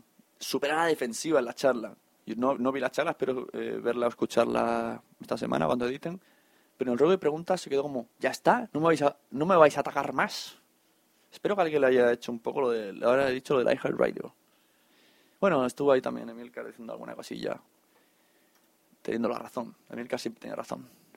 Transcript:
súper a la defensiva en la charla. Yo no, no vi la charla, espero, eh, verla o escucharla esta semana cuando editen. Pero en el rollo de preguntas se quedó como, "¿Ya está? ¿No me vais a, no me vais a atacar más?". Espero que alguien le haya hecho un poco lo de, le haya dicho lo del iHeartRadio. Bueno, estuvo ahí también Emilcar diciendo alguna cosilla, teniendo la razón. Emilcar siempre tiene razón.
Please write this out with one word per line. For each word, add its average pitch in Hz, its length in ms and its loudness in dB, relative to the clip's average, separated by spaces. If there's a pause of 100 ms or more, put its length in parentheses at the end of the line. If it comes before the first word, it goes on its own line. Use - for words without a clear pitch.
(380)
súper 143 340 -4
a 151 60 0
la 165 80 2
defensiva 151 540 0
en 120 60 2
la 123 100 -8
charla. 117 400 0 (320)
Yo 113 100 -8
no, 131 180 0
no 123 160 0
vi 135 80 -4
la 131 120 -2
charla, 160 200 -2
espero, 131 400 -4
eh, 113 320 -6
verla 120 220 0
o 120 40 0
escucharla 117 920 0 (180)
esta 120 200 -6
semana 123 260 0
cuando 127 220 0
editen. 165 340 -8 (560)
Pero 127 140 -4
en - 20 0
el 120 60 -2
rollo 156 120 6
de 190 60 4
preguntas 170 420 -2
se 151 120 -14
quedó 139 100 2
como, 135 260 -8 (120)
"¿Ya 131 100 0
está? 220 440 2
¿No 147 60 -2
me 160 80 2
vais 156 140 4
a, 143 160 2 (140)
no 143 160 -2
me 190 80 4
vais 151 200 10
a 151 40 0
atacar 139 340 -4
más?". - 480 -4 (720)
Espero 196 220 -4
que 196 80 2
alguien 151 180 2
le 131 60 6
haya 123 240 6
hecho 120 200 -4
un 120 80 -6
poco 123 220 -4
lo 127 80 2
de, 107 240 -4
le - 140 -2
haya 135 180 4
dicho 131 300 -2
lo 123 80 4
del 120 120 4
iHeartRadio. - 600 -2 (1040)
Bueno, 156 240 4
estuvo 143 260 2
ahí 131 80 6
también 123 300 -6
Emilcar 120 380 -14
diciendo 117 260 -14
alguna 117 220 -12
cosilla, 55 440 -8 (1400)
teniendo 113 280 -4
la 120 100 -6
razón. 117 360 -12 (140)
Emilcar 120 300 -8
siempre 113 220 -10
tiene - 140 -12
razón. 127 320 -10 (300)